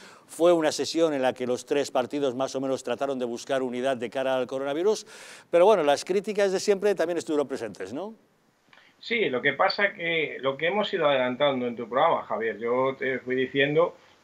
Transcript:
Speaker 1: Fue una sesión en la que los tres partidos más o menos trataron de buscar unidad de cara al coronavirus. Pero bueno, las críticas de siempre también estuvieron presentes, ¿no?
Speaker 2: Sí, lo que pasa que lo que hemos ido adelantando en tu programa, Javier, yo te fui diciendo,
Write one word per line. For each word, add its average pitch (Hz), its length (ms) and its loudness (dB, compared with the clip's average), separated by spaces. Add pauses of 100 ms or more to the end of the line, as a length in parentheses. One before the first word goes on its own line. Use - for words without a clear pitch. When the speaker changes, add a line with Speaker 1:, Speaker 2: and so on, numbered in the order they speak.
(280)
Speaker 1:
Fue 175 260 4
una 156 180 4
sesión 156 440 0
en 131 80 -2
la 127 100 2
que 123 140 -4
los 123 180 -4
tres 143 240 0
partidos 135 460 -2
más 131 200 -4
o 135 60 -2
menos 135 220 -4
trataron 131 340 -4
de 127 80 -4
buscar 123 380 -4
unidad 127 340 -2
de 117 140 -8
cara 131 260 -2
al 127 80 -2
coronavirus. 139 600 -2 (420)
Pero 170 160 6
bueno, 202 160 6
las 143 240 2
críticas 196 460 0
de 185 80 0
siempre 202 340 2
también 170 240 0
estuvieron 147 300 0
presentes, 107 440 -8
¿no? 185 220 -10 (880)
Speaker 2:
Sí, 220 280 0
lo 127 120 0
que 139 120 2
pasa 196 400 0
que 170 480 -4
lo 135 140 0
que 151 120 -2
hemos 202 260 -2
ido 165 160 0
adelantando 127 560 2
en 120 100 -4
tu 117 140 -10
programa, 131 320 2
Javier, 107 380 -4
yo 127 360 0
te 131 220 -4
fui 123 180 -4
diciendo, 139 640 2 (260)